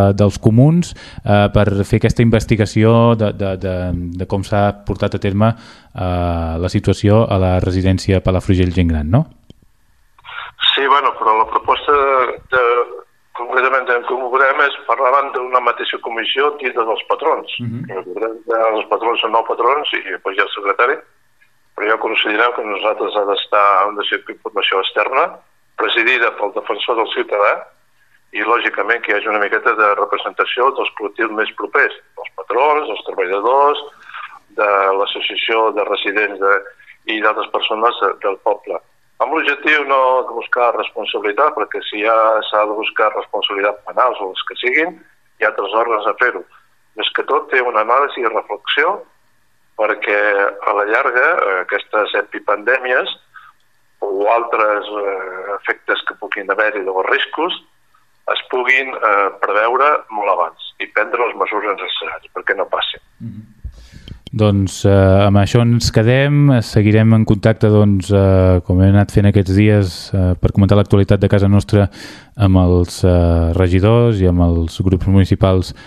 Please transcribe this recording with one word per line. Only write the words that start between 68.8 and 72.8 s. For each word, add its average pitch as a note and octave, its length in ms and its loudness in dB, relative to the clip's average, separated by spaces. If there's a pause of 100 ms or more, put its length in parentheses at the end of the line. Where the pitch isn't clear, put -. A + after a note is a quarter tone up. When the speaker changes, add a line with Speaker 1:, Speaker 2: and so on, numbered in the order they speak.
Speaker 1:
hem G2 140 6
anat G2+ 180 4
fent G2+ 160 4
aquests G2 260 2
dies, G#2 600 2
eh, F#2 260 2
per - 120 0
comentar G2+ 260 4
l'actualitat G2+ 420 4
de G2+ 80 2
casa G2 200 4
nostra G2+ 420 4 (440)
amb F#2+ 220 4
els, F2+ 480 2